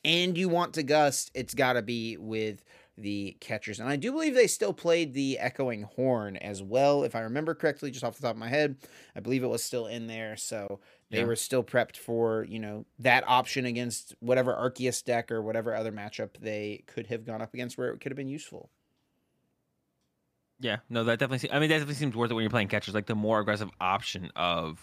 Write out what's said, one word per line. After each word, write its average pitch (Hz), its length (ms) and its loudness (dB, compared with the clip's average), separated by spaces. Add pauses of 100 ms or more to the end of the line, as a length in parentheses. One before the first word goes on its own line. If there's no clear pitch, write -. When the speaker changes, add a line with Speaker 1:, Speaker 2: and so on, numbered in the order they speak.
Speaker 1:
and 175 320 4
you 185 120 2
want 175 260 2
to 156 80 -2
gust, 147 520 4
it's - 200 -6
gotta 127 280 4
be 113 340 -4
with 110 480 -4 (340)
the 101 420 -4
catchers. 107 380 -6
And 117 120 -4
I 147 60 0
do 185 140 -2
believe 302 240 0
they 247 120 8
still 202 260 0
played 165 400 2
the 135 260 0
Echoing 123 440 -2
Horn 107 560 0
as 98 240 -8
well, 139 400 4
if 135 120 -2
I 117 60 -2
remember 143 340 -2
correctly, 151 360 -2
just 127 120 -10
off 117 140 -4
the - 60 -14
top 127 80 0
of 110 80 -4
my 110 100 -8
head. 143 280 2 (380)
I - 60 -10
believe 123 240 0
it 127 40 2
was 117 140 0
still 117 240 -4
in 113 200 -8
there, 113 320 -8
so 101 420 -8 (300)
they 107 80 0
Speaker 2:
Yeah. - 60 2
Speaker 1:
were 117 120 0
still 127 260 0
prepped - 360 0
for, 113 500 0
you 110 100 -8
know, 107 280 -10 (120)
that 123 300 6
option 127 380 4
against 120 540 -4
whatever 127 340 4
Arceus 123 500 -2
deck 117 260 0
or 113 120 -2
whatever 110 340 -2
other 113 160 -2
matchup 107 480 -8
they 107 460 -6
could 110 220 -8
have 113 180 -6
gone 110 160 -6
up 113 100 -10
against 123 240 -8
where 123 140 -2
it 113 100 -8
could - 120 -8
have - 40 -8
been 135 140 -8
useful. - 400 -14 (1900)
Speaker 2:
Yeah, 117 200 -2 (100)
no, 117 160 0
that 117 140 2
definitely 127 300 0
se-, - 60 -4
I 139 40 4
mean, 156 100 2
that 160 80 4
definitely 147 200 -2
seems 131 200 -2
worth 117 140 0
it 113 40 0
when 113 80 0
you're 107 80 2
playing 107 180 2
catchers, 101 260 -2
like, 104 120 0
the 113 80 -2
more 107 260 2
aggressive 104 300 0 (100)
option 92 560 -2
of, 82 460 0